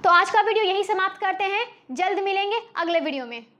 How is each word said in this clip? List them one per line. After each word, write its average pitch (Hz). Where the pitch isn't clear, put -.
तो 370
आज 359
का 427
वीडियो 427
यहीं 381
समाप्त 381
करते 381
हैं, 403
जल्द 370
मिलेंगे 392
अगले 339
वीडियो 277
में। 233